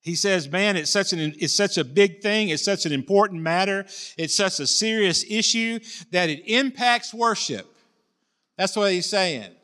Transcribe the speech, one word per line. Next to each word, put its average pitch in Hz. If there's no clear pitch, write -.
He 170
says, 180
"Man, 190
it's 151
such 196
an, 156
it's 151
such 202
a 151
big 170
thing. 214
It's 151
such 196
an 151
important 185
matter. 190
It's 160
such 190
a 135
serious 208
issue 226
that 175
it 151
impacts 247
worship." 214
That's 190
what 202
he's 175
saying. 160